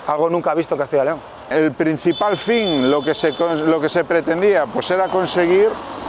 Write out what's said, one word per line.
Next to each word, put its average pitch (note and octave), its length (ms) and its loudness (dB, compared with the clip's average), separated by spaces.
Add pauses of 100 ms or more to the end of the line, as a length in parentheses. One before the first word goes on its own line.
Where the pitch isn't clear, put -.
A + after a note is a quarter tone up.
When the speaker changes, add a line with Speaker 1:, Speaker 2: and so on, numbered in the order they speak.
Speaker 1:
Algo D3+ 240 0
nunca E3 240 -2
visto D#3+ 220 -2
en C#3 60 -6
Castilla C#3 220 0
y - 20 2
León. D3+ 140 -2 (300)
Speaker 2:
El D#3 220 2
principal D#3+ 640 0
fin, E3 560 0
lo D3 100 2
que C#3+ 140 -2
se D#3 180 0
cons-, E3 300 -2
lo E3 160 2
que D3+ 80 -2
se E3+ 160 0
pretendía, E3+ 640 2
pues - 260 -4
era F#3 160 2
conseguir, F3+ 600 2 (400)